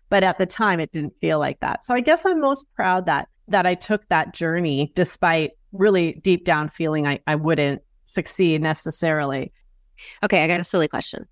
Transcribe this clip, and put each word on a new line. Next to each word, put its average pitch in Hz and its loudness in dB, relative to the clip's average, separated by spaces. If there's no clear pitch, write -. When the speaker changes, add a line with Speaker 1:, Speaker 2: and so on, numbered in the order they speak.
Speaker 1:
But 196 4
at 185 0
the 185 2
time, 196 0
it 160 -4
didn't 147 -6
feel 156 0
like 135 -4
that. - -6
So 247 -2
I 254 0
guess 311 2
I'm 359 2
most 277 -2
proud 185 0
that, 147 -2
that 185 2
I 180 2
took 208 -4
that 160 0
journey 160 -2
despite 165 0
really 185 2
deep 180 2
down 151 2
feeling 156 -2
I, 143 -2
I 156 0
wouldn't 147 0
succeed 165 0
necessarily. 156 -2
Speaker 2:
Okay, 185 4
I - 2
got 175 0
a 170 -6
silly 165 0
question. - -8